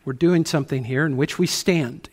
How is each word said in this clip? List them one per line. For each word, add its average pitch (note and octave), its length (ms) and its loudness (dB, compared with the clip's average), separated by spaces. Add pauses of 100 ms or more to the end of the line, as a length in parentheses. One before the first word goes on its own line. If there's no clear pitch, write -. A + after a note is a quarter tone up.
We're C3+ 100 -6
doing E3 320 4
something C#3 400 -2
here C3 200 0
in C#3+ 100 0
which C3+ 220 -2
we F3+ 80 2
stand. D#3 680 -2